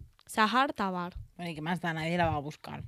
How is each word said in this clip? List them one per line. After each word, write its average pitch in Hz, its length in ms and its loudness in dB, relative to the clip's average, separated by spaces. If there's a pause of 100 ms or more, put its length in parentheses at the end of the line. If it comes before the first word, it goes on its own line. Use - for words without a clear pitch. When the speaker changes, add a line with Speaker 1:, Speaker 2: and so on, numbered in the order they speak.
(260)
Speaker 1:
Sahar 240 480 4
Tabar. 185 420 -2 (200)
Speaker 2:
Bueno, 175 160 -6
¿y 151 40 -6
qué 151 60 -6
más 170 200 0
da? 170 120 0
Nadie 160 240 0
la 170 100 6
va 156 80 2
a 147 40 0
buscar. 147 480 -8